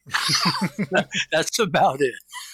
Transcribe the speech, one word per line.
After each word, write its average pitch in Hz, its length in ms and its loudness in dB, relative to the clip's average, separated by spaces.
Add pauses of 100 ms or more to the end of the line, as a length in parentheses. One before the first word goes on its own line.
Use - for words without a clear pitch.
(600)
<laughs> - 720 -2
That's 160 260 0
about 156 440 2
it. 127 120 2 (400)